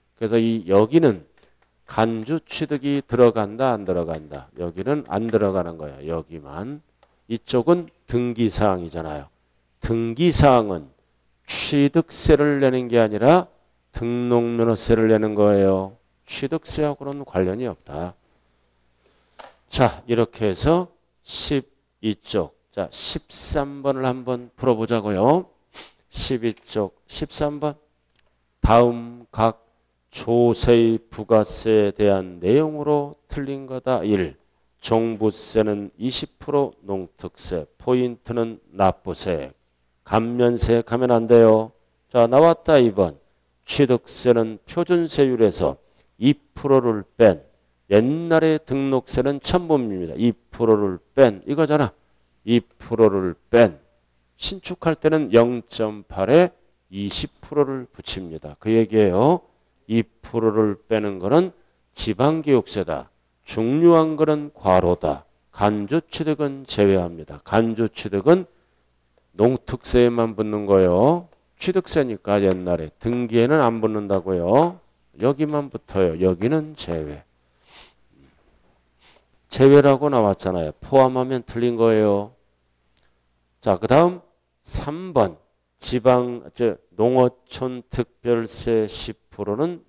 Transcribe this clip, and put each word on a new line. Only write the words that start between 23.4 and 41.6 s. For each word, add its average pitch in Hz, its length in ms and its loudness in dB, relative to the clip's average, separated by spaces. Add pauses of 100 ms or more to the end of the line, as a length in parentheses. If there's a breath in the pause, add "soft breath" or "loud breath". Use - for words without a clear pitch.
번을 131 240 -4
한번 123 500 -6
풀어보자고요. 113 960 0 (600 loud breath)
십이 117 440 -4 (120)
쪽 - 420 -6
십삼 147 520 -8
번. 147 140 -4 (880)
다음 120 720 2
각 113 340 -2 (460)
조세의 117 880 2 (100)
부가세에 107 800 0
대한 95 480 -2
내용으로 147 760 -2 (120)
틀린 139 380 -10
거다. 127 380 -4
일. 95 320 -2 (440)
종부세는 107 1160 -2
이십 120 400 -8
프로, 143 340 -4 (100)
농특세, 90 840 -10 (140)
포인트는 120 800 -4 (100)
납부세, 90 840 -4 (520)
감면세 117 800 0
가면 123 280 -2
안 113 160 2
돼요. 113 440 6 (380)